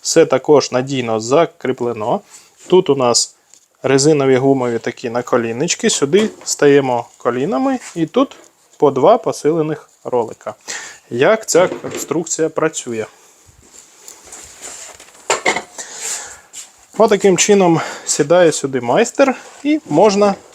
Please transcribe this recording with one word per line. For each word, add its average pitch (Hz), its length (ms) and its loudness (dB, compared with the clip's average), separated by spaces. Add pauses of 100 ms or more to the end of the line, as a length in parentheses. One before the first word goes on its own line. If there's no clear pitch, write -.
все - 260 2
також 135 460 2
надійно 127 480 -4
закріплено. 123 1000 -2 (460)
Тут 180 240 2
у 139 60 2
нас 120 400 0 (460)
резинові 135 540 2
гумові 127 420 0
такі 120 320 -8
наколіннички, 120 800 -2
сюди 190 400 0 (140)
стаємо 139 640 2 (100)
колінами 226 640 -2 (160)
і 165 120 -2
тут 269 300 -2 (400)
по 147 140 4
два 147 280 4
посилених 151 720 -4 (140)
ролика. 117 500 -6 (560)
Як 175 360 0
ця 170 220 2
конструкція 160 800 -6
працює? 127 580 -6 (4000)
Отаким 202 400 4
чином 180 420 2 (240)
сідає 165 480 2
сюди 135 280 -6
майстер 226 540 0 (280)
і 294 260 -2
можна 196 460 2 (200)